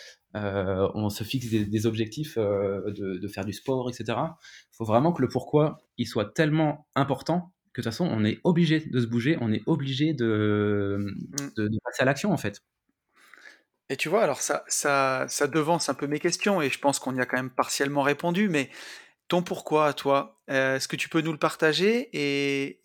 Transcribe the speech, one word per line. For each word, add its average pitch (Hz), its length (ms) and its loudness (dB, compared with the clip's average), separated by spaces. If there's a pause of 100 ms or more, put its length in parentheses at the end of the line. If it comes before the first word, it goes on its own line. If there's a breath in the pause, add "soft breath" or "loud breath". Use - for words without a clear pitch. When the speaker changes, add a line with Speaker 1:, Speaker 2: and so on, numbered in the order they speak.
(360 loud breath)
Speaker 1:
euh, 98 580 0
on 104 160 0
se 104 140 -6
fixe 123 260 -4
des, 107 160 2
des 107 200 0
objectifs, 113 520 -2
euh, 101 540 0
de, 95 260 -6
de 98 120 -8
faire 98 160 -6
du 104 80 -6
sport, 127 360 -4
et 120 40 -6
cetera. 120 440 -4 (360 loud breath)
Il - 20 -20
faut 113 100 -6
vraiment 123 280 4
que 139 80 -2
le 123 80 2
pourquoi, 151 480 2 (200)
il 120 80 0
soit 107 280 -2
tellement 151 640 2
important 143 580 0 (200)
que 123 80 -6
de - 20 -4
toute 113 100 -2
façon, 180 180 -2
on 110 140 2
est 107 180 0
obligé 160 380 4
de 127 180 -2
se 117 60 2
bouger, 120 340 0
on 113 140 0
est 110 140 0
obligé 143 460 0
de, 104 840 2 (420)
Speaker 2:
Mm. 139 160 -8
Speaker 1:
de, 107 120 -2
de 110 160 -2
passer - 180 -4
à 127 40 4
l'action, 143 260 0
en 147 60 2
fait. - 240 -6 (1300 loud breath)
Speaker 2:
Et 135 80 -4
tu - 120 -4
vois, 208 140 4
alors 143 180 0
ça, - 260 -2
ça, 135 600 2
ça - 180 0
devance 156 420 2
un 139 40 2
peu 143 140 -4
mes 147 120 -2
questions, 175 420 0
et 139 80 2
je - 100 -4
pense 139 200 2
qu'on 131 160 -4
y 127 60 0
a 123 40 0
quand 127 120 -2
même 127 140 -4
partiellement 139 500 0
répondu, 170 480 2
mais 143 200 0 (580 loud breath)
ton 175 160 2
pourquoi 156 440 0
à 143 60 0
toi, 139 460 0 (100)
euh, 135 280 0
est-ce 131 100 -4
que - 80 -6
tu - 140 -4
peux 165 120 0
nous 160 120 -2
le 151 40 -8
partager, 175 760 2
et, 139 720 -2